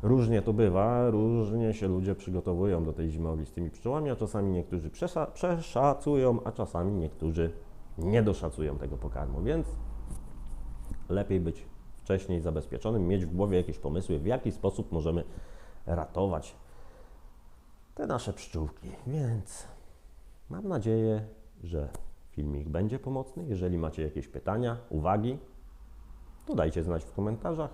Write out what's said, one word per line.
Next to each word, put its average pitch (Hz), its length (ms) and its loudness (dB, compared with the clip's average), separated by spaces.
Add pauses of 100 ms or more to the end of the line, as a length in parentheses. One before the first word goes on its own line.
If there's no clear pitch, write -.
Różnie 113 380 8
to 110 120 2
bywa, 113 560 6
różnie 110 640 4
się 104 140 0
ludzie 95 280 4
przygotowują 90 680 2
do 78 100 0
tej 80 160 0
zimowi 78 360 -2
z - 60 -14
tymi 85 180 -4
pszczołami, 143 400 -2
a 123 60 0
czasami 101 360 0
niektórzy 85 380 0
przesza-, - 420 -2
przeszacują, 143 1120 2
a 113 80 -2
czasami 95 420 0
niektórzy 82 580 0 (460)
nie 104 260 4
doszacują 78 540 0
tego 71 200 -4
pokarmu, 71 440 -4
więc 156 260 0 (1400)
lepiej 95 300 2
być 82 260 -2 (300)
wcześniej 92 460 0
zabezpieczonym, 85 680 0
mieć 92 180 4
w 82 100 -2
głowie 95 220 4
jakieś 87 220 0
pomysły, 78 400 0
w 76 60 -2
jaki 117 260 0
sposób - 400 -2
możemy 82 320 2 (600)
ratować 85 680 0 (1400)
te - 120 -4
nasze 113 260 -2
pszczółki. - 580 -6 (160)
Więc 120 600 -2 (840)
mam 202 180 -6
nadzieję, 110 580 2 (380)
że 80 260 -2 (400)
filmik 73 400 -4
będzie 104 300 0
pomocny. 135 480 -6
Jeżeli 90 300 0
macie 80 260 -2
jakieś 76 240 -4
pytania, 117 500 -2 (120)
uwagi, 104 480 2 (1080)
to 302 100 -4
dajcie 80 280 2
znać 82 200 0
w - 100 -14
komentarzach. 135 600 -2